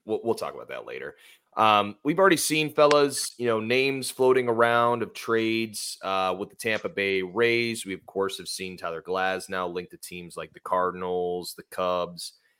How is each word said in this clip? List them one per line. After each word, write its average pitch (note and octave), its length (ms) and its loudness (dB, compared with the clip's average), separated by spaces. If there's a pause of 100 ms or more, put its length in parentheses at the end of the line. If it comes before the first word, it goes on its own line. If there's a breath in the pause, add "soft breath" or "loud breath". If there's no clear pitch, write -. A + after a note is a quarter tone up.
We'll, G#2+ 180 -2
we'll A2+ 120 0
talk D2 200 -8
about A#1+ 140 -14
that A#1+ 180 -12
later. C2 300 -12 (400 soft breath)
Um, G#2 480 4
we've E3 160 0
already F#3+ 160 6
seen, D3+ 360 0
fellas, D3 640 4
you A#2+ 100 -4
know, A2+ 120 2
names C3 520 0
floating B2+ 380 4
around A#2 540 4
of G#2 120 -6
trades, A2+ 880 -2
uh, F#2+ 360 0
with G2 120 -8
the - 60 -20
Tampa G#2+ 320 -4
Bay F#2+ 340 -2
Rays. A#2 640 0
We, F#2+ 100 -6
of - 120 -12
course, G2 320 -4
have F2 100 -14
seen F#2 280 -10
Tyler E2 260 -8
Glasnow F#2 680 -4
linked F2+ 180 -8
to F2 60 -20
teams F2 400 -16
like D#2+ 160 -12
the - 80 -20
Cardinals, F2+ 960 -2
the F2 80 -18
Cubs, F2+ 680 -4 (260)